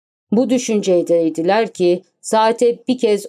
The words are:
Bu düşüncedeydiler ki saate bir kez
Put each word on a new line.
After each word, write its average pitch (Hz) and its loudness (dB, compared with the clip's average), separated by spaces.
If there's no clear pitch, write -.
Bu 220 0
düşüncedeydiler 185 0
ki 180 0
saate 226 0
bir 254 -2
kez 202 0